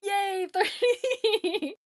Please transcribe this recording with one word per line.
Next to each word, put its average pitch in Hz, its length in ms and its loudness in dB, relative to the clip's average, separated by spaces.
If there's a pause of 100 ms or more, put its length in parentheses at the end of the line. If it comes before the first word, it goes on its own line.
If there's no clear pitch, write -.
Yay, 392 480 -2
<laughs> - 20 -20
thirty. 427 1300 0